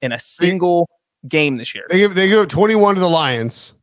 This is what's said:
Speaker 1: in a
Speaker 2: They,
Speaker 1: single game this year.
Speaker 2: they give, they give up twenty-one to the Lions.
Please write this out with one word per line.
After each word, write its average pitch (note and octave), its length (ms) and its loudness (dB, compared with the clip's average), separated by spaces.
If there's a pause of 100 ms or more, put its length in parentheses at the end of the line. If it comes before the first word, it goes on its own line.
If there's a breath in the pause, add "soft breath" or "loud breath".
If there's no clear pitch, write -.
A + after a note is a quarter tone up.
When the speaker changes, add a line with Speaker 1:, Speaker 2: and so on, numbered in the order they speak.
Speaker 1:
in B2+ 80 -4
a A#2 60 -6
Speaker 2:
They, - 20 -6
Speaker 1:
single F3 720 -2 (380)
game D3 280 0
this A#2 180 -10
year. - 140 -16
Speaker 2:
they F3+ 100 2
give, G3+ 180 2
they F#3+ 120 2
give G#3+ 120 4
up G3+ 80 0
twenty-one G3+ 480 2
to F#3 40 0
the F3+ 80 2
Lions. B2+ 760 -2